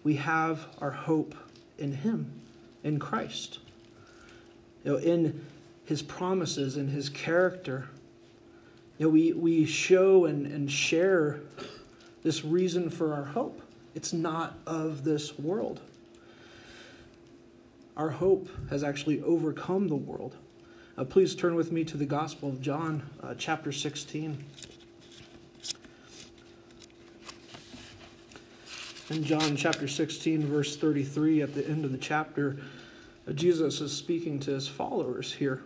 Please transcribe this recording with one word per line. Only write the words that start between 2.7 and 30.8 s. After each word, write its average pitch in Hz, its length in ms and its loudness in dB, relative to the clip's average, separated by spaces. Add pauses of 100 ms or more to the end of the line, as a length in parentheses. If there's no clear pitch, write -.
in 151 120 2
Christ. - 640 -6 (1200)
You 143 100 2
know, 135 40 2
in 170 480 2 (400)
his 147 160 -2
promises, 160 760 -2
in 139 120 -2
his 139 200 -2
character. 165 840 0 (1080)
You 156 80 0
know, 160 60 8
we, 165 200 8
we 165 340 4
show 185 600 8
and, 143 220 0
and 143 240 -2
share 160 680 4 (840)
this 160 200 0
reason 175 460 2
for 156 240 -2
our 143 120 -4
hope. - 360 -4 (320)
It's - 180 -6
not 165 540 -2
of 156 380 -2
this 151 340 0
world. 180 440 -4 (2250)
Our 156 140 -2
hope 180 400 2 (220)
has 143 120 0
actually 143 380 0
overcome 170 680 0
the 151 80 0
world. - 400 -6 (640)
Uh, 131 60 -2
please 175 320 4
turn 175 180 2
with 165 180 2
me 165 120 0
to 156 140 -6
the 143 80 0
Gospel 143 440 -2
of 131 100 -6
John, 147 440 -2 (180)
uh, 120 160 -8
chapter 156 340 -4
sixteen. 151 720 -6 (4000)
In 156 120 -2
John 151 320 2
chapter 151 320 0
sixteen, 156 560 0
verse 143 320 0
thirty-three, 151 680 2